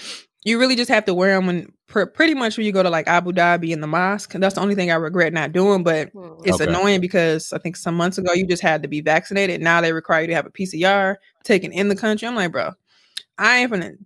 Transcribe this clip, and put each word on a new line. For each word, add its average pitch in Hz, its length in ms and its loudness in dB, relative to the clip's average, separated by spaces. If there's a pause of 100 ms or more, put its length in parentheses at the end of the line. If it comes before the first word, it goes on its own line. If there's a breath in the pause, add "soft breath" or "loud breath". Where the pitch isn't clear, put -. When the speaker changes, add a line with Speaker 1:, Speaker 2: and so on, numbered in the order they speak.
(460 loud breath)
Speaker 1:
You 233 140 2
really 254 160 4
just 240 140 -2
have 214 160 4
to 190 80 0
wear 190 220 2
'em 185 120 2
when, 175 260 -4 (140)
pr-, 196 180 0
pretty 320 280 2
much 240 240 -2
when 220 80 -2
you 208 60 0
go 190 120 2
to, 185 60 2
like, 165 180 0
Abu 175 260 2
Dhabi 175 400 2
and 151 100 -6
the 151 40 -6
mosque. 185 460 -2
And 190 100 -2
that's 196 120 0
the - 60 -4
only 202 140 0
thing 180 160 0
I 165 40 2
regret 165 380 0
not 156 180 -4
doing, 185 320 2
but 156 300 0
Speaker 2:
Hmm. 165 300 -20
Speaker 1:
it's 180 160 2
Speaker 3:
Okay. - 20 -2
Speaker 1:
annoying 185 400 2
because 165 520 0
I 165 60 -8
think 170 160 -8
some 170 200 -6
months 175 220 0
ago 180 160 -2
you 185 140 0
just 175 160 -2
had 156 200 2
to - 40 -8
be 151 140 -6
vaccinated. 165 600 0
Now 170 200 4
they 165 120 0
require 160 280 0
you 165 60 -4
to 165 80 -2
have 151 100 -2
a - 60 -18
P 190 140 -8
C 165 200 -4
R 196 340 2 (240 soft breath)
taken 190 300 2
in 202 160 0
the 202 80 0
country. 214 300 -2
I'm 247 80 -6
like, 180 180 -2
"Bro, - 200 -4 (680 loud breath)
I 233 200 4
ain't 247 120 0
finna 185 340 -4